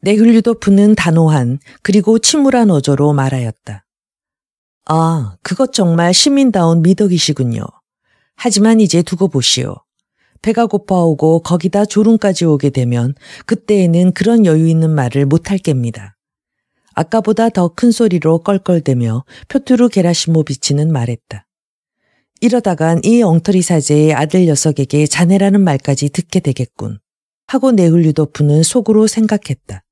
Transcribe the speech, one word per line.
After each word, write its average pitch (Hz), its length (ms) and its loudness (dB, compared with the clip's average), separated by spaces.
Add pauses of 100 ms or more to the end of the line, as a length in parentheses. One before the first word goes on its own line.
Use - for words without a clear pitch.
네훌류도프는 214 920 2
단호한 156 640 0 (240)
그리고 214 360 2
침울한 254 520 2
어조로 147 420 0
말하였다. 127 760 -6 (1000)
"아, 160 560 -2
그것 254 300 -4
정말 170 400 0
시민다운 196 720 2
미덕이시군요. 156 840 0 (720)
하지만 220 440 2
이제 175 220 2
두고 185 260 -4
보시오. 127 480 -4 (680)
배가 226 240 0
고파오고 165 760 0
거기다 180 420 -2
졸음까지 208 640 0
오게 147 240 0
되면 123 440 -2 (320)
그때에는 185 680 0
그런 226 320 2
여유 160 240 2
있는 160 220 0
말을 139 360 -2
못할 165 320 -2
겁니다." 117 580 -6 (760)
아까보다 214 540 0
더 180 200 0
큰 240 220 0
소리로 170 500 0
껄껄대며 139 840 -2 (240)
표투르 247 400 0
게라시모비치는 160 1040 -2
말했다. 117 540 -6 (960)
"이러다간 175 640 0
이 233 180 2
엉터리 185 400 0
사제의 151 520 0
아들 156 320 0
녀석에게 147 600 -2
자네라는 196 540 0
말까지 143 500 -2
듣게 - 300 -4
되겠군." 107 580 -6 (480)
하고 269 260 0
네훌류도프는 156 880 2
속으로 214 440 0
생각했다. 208 840 -4